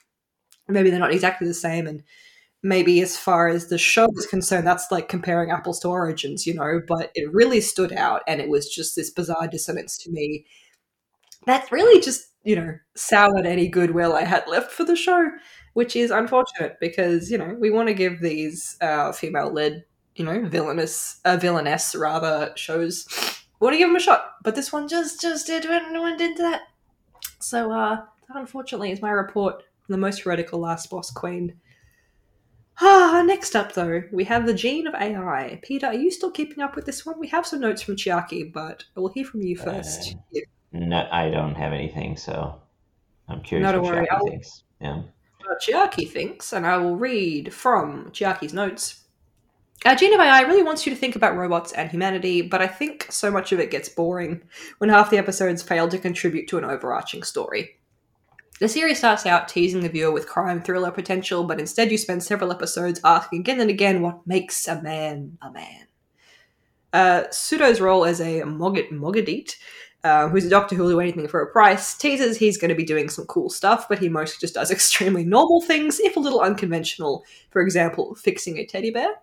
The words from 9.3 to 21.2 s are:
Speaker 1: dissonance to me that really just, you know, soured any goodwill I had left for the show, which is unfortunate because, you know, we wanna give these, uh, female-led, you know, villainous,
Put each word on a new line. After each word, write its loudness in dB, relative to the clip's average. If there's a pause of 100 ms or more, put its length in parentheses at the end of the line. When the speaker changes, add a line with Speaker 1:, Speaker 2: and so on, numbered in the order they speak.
Speaker 1:
dissonance -8
to -16
me -6 (1000)
that 2
really 10
just, -6 (180)
you 2
know, -4 (180)
soured 4
any 2
goodwill 2
I 0
had 0
left -2
for -4
the 4
show, 2 (420)
which -2
is 2
unfortunate 0
because, -2
you -2
know, -8
we 2
wanna 2
give -2
these, -6
uh, 0
female-led, -4 (320)
you -6
know, -4
villainous, -4